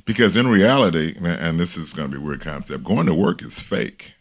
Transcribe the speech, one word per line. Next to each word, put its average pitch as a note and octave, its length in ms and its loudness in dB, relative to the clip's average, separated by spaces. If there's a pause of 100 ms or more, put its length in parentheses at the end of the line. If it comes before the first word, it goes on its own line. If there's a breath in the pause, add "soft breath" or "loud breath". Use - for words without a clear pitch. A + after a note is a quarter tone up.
Because A2 320 4
in B2+ 100 4
reality, G2 680 4
and, E2+ 100 -6
and E2 320 -2
this F2 160 -2
is D#2+ 160 -10
gonna D2+ 180 -8
be C#2 80 -8
a C#2 40 -10
weird D2 200 -8
concept, C#2 440 -10
going A#2 220 0
to E2+ 60 2
work - 300 0
is - 160 -6
fake. - 600 -8